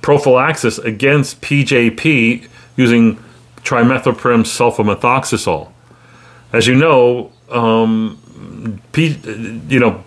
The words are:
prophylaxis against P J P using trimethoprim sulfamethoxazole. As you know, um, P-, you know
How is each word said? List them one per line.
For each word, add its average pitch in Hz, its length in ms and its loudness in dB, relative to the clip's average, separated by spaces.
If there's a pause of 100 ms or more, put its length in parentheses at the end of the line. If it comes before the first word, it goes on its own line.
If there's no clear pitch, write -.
prophylaxis 139 760 2
against 135 640 -2
P 143 220 -2
J 120 260 2
P 117 540 0 (340)
using 117 400 4 (460)
trimethoprim 120 800 0
sulfamethoxazole. 113 1300 -2 (840)
As 113 140 2
you 127 80 2
know, 123 560 2 (180)
um, 113 1300 -4 (120)
P-, 156 280 0 (480)
you 131 120 0
know 113 260 0